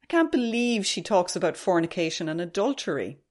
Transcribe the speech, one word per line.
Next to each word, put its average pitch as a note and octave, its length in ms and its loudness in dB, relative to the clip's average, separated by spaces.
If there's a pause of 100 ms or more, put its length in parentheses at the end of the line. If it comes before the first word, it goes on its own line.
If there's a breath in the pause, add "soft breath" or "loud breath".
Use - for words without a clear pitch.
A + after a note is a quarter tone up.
I - 60 -20
can't E4 240 4
believe A#3+ 520 0
she F#3+ 200 -4
talks F3+ 320 2
about E3+ 200 0
fornication E3 720 0
and D#3+ 140 -4
adultery. E3+ 760 -2 (120)